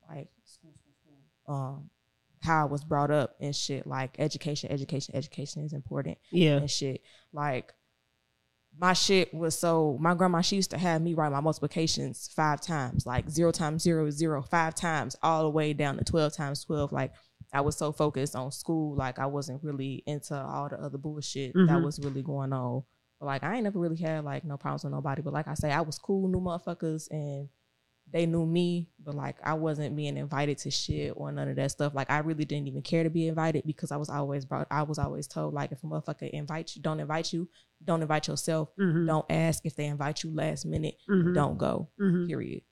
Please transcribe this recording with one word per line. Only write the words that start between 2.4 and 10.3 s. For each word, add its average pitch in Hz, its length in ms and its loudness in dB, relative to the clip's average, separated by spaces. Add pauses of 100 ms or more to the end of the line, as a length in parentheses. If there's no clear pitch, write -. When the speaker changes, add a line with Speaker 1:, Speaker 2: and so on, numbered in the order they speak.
Speaker 1:
how 160 200 4
I - 80 4
was 143 140 -2
brought 147 260 2
up 147 300 2
and 143 160 -4
shit, - 300 -4
like, 131 320 -6
education, 147 520 -2
education, 139 460 -4
education 143 480 -6
is 151 80 -6
important 143 460 -6 (120)
Speaker 2:
Yeah. 156 280 6
Speaker 1:
and 143 120 0
shit. 135 300 -2 (320)
Like, 147 400 -4 (1040)
my 180 160 6
shit 185 400 4
was 160 240 0
so, 160 420 4
my 170 140 6
grandma, 175 260 4